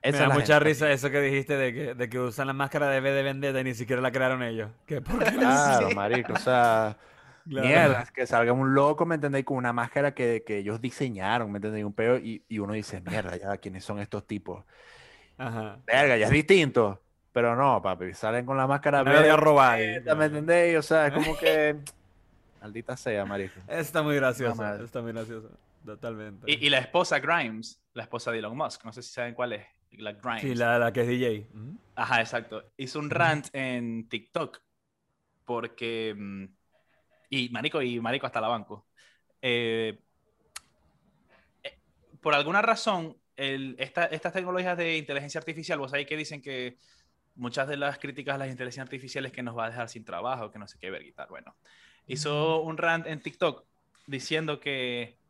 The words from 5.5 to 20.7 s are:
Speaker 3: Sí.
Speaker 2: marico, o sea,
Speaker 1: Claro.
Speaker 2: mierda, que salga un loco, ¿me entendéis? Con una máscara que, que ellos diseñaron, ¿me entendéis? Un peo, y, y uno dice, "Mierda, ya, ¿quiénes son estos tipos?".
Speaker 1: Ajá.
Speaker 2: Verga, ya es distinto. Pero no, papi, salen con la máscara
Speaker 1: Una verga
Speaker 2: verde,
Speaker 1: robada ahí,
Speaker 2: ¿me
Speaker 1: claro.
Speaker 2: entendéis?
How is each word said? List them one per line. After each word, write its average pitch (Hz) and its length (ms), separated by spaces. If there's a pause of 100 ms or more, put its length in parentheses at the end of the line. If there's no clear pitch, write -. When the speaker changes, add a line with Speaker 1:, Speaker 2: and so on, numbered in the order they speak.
Speaker 3:
Sí. - 60
Speaker 2:
marico, 117 380
o 110 40
sea, 113 600 (520)
Speaker 1:
Claro. 135 460
Speaker 2:
mierda, 120 180
que 127 120
salga 120 280
un 135 200
loco, 147 320
¿me 170 100
entendéis? 139 300
Con 135 120
una 123 160
máscara 135 400
que, 117 340
que 107 120
ellos 104 220
diseñaron, 117 720
¿me 101 60
entendéis? 107 280
Un 104 80
peo, 120 240
y, 113 300
y 110 120
uno 101 140
dice, 101 280
"Mierda, 90 360
ya, 98 200
¿quiénes 95 260
son 104 160
estos 101 260
tipos?". 98 380 (760)
Speaker 1:
Ajá. 113 480
Speaker 2:
Verga, 131 320
ya 107 100
es 120 40
distinto. 143 720 (280)
Pero 120 240
no, 127 260
papi, 90 320
salen 117 320
con 135 120
la 131 100
máscara 139 360
Speaker 1:
Una 135 100
verga 151 220
Speaker 2:
verde, - 20
Speaker 1:
robada 143 360
ahí, 110 280
Speaker 2:
¿me - 0
Speaker 1:
claro. 156 240
Speaker 2:
entendéis? 165 520